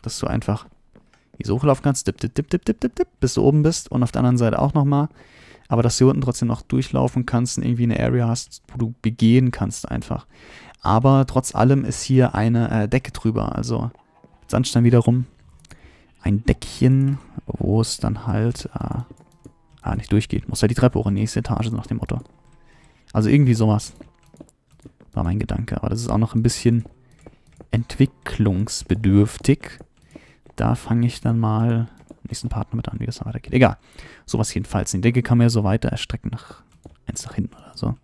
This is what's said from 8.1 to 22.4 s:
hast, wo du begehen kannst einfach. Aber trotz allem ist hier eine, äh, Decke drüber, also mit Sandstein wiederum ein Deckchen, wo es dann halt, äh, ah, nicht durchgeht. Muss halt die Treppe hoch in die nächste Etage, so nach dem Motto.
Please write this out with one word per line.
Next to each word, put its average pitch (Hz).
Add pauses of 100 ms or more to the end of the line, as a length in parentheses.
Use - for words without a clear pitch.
hast, -
wo -
du 117
begehen 120
kannst -
einfach. - (560)
Aber 135
trotz -
allem 131
ist -
hier 131
eine, 113
äh, 107
Decke 127
drüber, 110
also 117 (480)
mit -
Sandstein 120
wiederum 120 (920)
ein 101
Deckchen, 135 (280)
wo -
es -
dann 107
halt, 107
äh, - (840)
ah, -
nicht -
durchgeht. -
Muss -
halt 110
die 120
Treppe 123
hoch 110
in 101
die 101
nächste 107
Etage, 110
so 113
nach 110
dem 113
Motto. 120 (920)